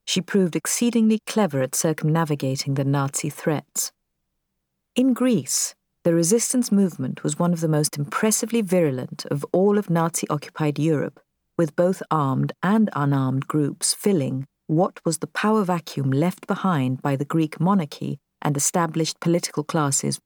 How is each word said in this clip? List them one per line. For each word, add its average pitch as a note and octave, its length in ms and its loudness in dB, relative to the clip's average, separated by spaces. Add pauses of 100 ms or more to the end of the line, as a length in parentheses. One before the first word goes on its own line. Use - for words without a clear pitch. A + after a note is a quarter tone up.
she - 180 -2
proved F3+ 340 0
exceedingly A3 720 2
clever D3+ 360 0
at C3 140 -2
circumnavigating D3+ 1000 0
the C#3 100 0
Nazi C#3 460 -2
threats. - 640 -4 (1000)
In B3+ 180 4
Greece, A3+ 640 0 (280)
the E3+ 100 4
resistance A3+ 580 2
movement D#3+ 520 0
was D3+ 140 -2
one F3 140 2
of D#3+ 80 0
the E3 80 0
most D3+ 300 0
impressively A3 640 0
virulent D#3+ 640 0
of C#3+ 260 -4
all G3+ 260 4
of G3+ 120 -2
Nazi-occupied D#3+ 880 -2
Europe, D3+ 400 0 (380)
with E3 180 0
both F3+ 340 2
armed C#3 440 0 (100)
and G#3 300 4
unarmed C3+ 540 0
groups - 460 -2
filling C3+ 540 0 (200)
what E3 360 0
was E3 140 -2
the - 100 -8
power G#3+ 380 0
vacuum E3 440 -2
left D3+ 380 0
behind C#3+ 540 0
by C#3 160 0
the C#3 80 -4
Greek D#3+ 340 -2
monarchy D#3 580 0 (240)
and D3 140 0
established D#3+ 640 -2
political E3+ 460 -2
classes C#3+ 600 -2